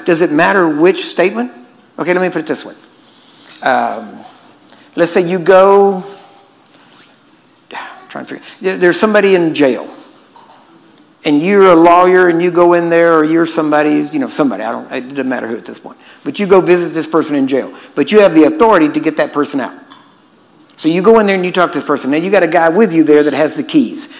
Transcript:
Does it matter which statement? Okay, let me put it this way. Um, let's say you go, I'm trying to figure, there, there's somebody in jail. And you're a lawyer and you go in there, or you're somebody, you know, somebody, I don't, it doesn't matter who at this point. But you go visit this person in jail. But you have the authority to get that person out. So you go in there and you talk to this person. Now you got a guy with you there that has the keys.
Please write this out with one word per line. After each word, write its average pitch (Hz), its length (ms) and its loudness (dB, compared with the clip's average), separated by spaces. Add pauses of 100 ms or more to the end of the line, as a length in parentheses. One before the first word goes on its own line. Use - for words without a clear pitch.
Does 170 160 0
it 160 100 0
matter 175 380 2
which 165 360 0
statement? 214 460 -4 (480)
Okay, 175 140 -2
let 180 80 -2
me 185 80 -2
put 160 100 -8
it 156 80 -10
this 135 160 -6
way. 87 120 -18 (880)
Um, 117 580 -4 (760)
let's 170 160 0
say 202 80 0
you 180 180 -2
go, 190 640 4 (1700)
I'm - 340 -18
trying - 160 -14
to - 120 -16
figure, - 100 -20 (160)
there, 185 160 -4
there's 175 200 2
somebody 208 380 2
in 165 180 0
jail. 120 400 -2 (1300)
And 147 160 2
you're 190 300 4
a 170 40 6
lawyer 180 540 4
and 170 120 0
you 180 100 0
go 175 200 4
in 170 180 0
there, 170 280 2
or 156 80 2
you're 165 220 0
somebody, 151 680 -2
you 147 60 -4
know, 123 100 -6
somebody, 110 340 -4
I 113 80 -6
don't, 120 180 -12
it 127 200 -10
doesn't 139 180 -8
matter 117 200 -6
who 113 100 -8
at 95 80 -16
this - 140 -18
point. - 180 -20 (260)
But 143 160 -8
you 202 80 -2
go 185 140 4
visit 165 320 0
this 156 140 -6
person 147 280 -2
in 135 140 0
jail. 117 240 -4 (220)
But 143 180 -2
you 214 80 6
have 185 120 4
the 156 120 6
authority 170 420 2
to 151 140 -4
get 151 160 -4
that 151 160 -2
person 143 260 -4
out. 113 140 -8 (1040)
So - 140 -4
you 175 140 0
go 226 160 0
in 208 80 -2
there 196 80 -2
and 180 100 -4
you 180 60 -6
talk 175 220 -2
to 147 60 -4
this 131 80 -10
person. 139 220 -4
Now 147 80 -2
you 180 140 -4
got 196 100 2
a 170 60 0
guy 165 200 0
with 180 260 0
you 160 100 4
there 151 180 4
that 147 120 0
has 147 220 -2
the 147 80 -6
keys. 117 460 -2 (100)